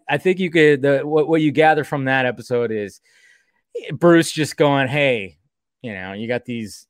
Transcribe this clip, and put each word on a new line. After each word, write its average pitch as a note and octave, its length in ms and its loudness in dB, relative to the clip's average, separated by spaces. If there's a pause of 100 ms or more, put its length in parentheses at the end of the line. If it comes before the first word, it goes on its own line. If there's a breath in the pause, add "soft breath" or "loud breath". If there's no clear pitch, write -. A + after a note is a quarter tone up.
(100)
I C#3+ 80 -2
think F#3 200 -2
you F3+ 120 -4
could, D3+ 320 4
the, C#3 180 2
what, D3 260 0
what D#3+ 140 2
you D3+ 120 0
gather D3+ 320 2
from C#3 200 -6
that C3 220 0
episode A#2+ 440 -4
is G#2 300 -8 (920 soft breath)
Bruce E3 360 4
just D3+ 280 -6
going, C#3 300 2
"Hey, B2 500 -2 (440)
you A#2 100 -12
know, F#2+ 220 -12
you A2 120 -10
got A#2+ 200 -6
these A#2 440 -12